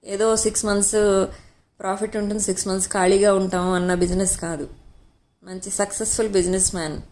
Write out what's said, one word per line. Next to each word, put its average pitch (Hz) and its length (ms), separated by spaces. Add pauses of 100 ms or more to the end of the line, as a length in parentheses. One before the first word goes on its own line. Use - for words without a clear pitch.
ఏదో 214 320
సిక్స్ 220 300
మంత్స్ 202 600 (520)
ప్రాఫిట్ 202 380
ఉంటుంది, 208 260
సిక్స్ 190 240
మంత్స్ 190 220
ఖాళీగా 196 440
ఉంటాం 185 340
అన్న 180 260
బిజినెస్ 180 460
కాదు. 165 300 (720)
మంచి 185 260
సక్సెస్ఫుల్ 208 600
బిజినెస్ 185 460
మ్యాన్ 156 260 (100)